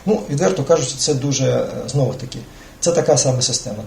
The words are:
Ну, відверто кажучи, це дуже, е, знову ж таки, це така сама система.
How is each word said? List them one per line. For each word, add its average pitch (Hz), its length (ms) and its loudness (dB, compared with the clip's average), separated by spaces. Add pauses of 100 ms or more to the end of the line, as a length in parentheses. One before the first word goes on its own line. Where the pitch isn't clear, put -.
Ну, 214 140 2 (100)
відверто 156 340 0
кажучи, 156 340 2
це 151 160 0
дуже, 135 320 0
е, 123 200 2 (200)
знову 131 260 0
ж - 60 -8
таки, - 200 -12 (420)
це 170 120 0
така 156 240 4
сама 127 260 2
система. 107 440 -4